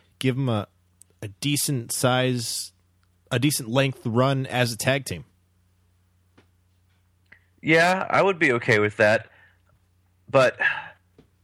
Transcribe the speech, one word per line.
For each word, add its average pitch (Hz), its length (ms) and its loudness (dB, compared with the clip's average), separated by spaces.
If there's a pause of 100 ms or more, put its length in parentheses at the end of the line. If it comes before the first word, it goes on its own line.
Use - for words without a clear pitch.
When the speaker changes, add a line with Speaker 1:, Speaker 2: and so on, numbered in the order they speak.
(200)
Speaker 1:
give 131 180 0
'em 135 120 -2
a, 107 180 -2 (540)
a 110 60 -8
decent 135 640 -4
size, 127 800 -2 (600)
a 127 80 0
decent 139 300 -2
length 135 360 0
run 131 400 0
as 120 260 -2
a 110 60 -10
tag 135 280 0
team. 82 200 -10 (2250)
Speaker 2:
Yeah, 170 480 2
I 143 120 2
would 185 180 0
be 151 140 2
okay 113 260 2
with 104 180 0
that. 110 300 2 (1000)
But 131 280 2 (880)